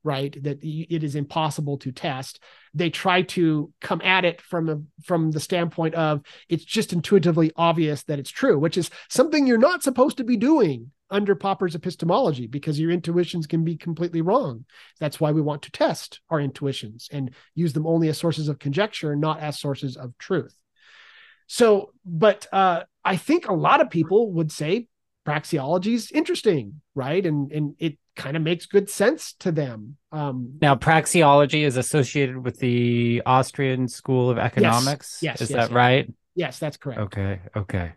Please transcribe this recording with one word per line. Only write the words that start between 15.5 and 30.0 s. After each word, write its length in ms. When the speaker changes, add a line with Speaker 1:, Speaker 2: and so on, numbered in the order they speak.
Speaker 1:
to 80
test 580
our 100
intuitions 720
and 200
use 200
them 120
only 220
as 80
sources 320
of 100
conjecture, 560
not 260
as 200
sources 380
of 180
truth. 400
So, 440
but, 440
uh, 340
I 120
think 300
a 60
lot 300
of 80
people 420
would 180
say 360
praxeology 680
is 180
interesting, 680
right? 320
And, 260
and 260
it 200
kind 220
of 40
makes 220
good 240
sense 520
to 120
them. 440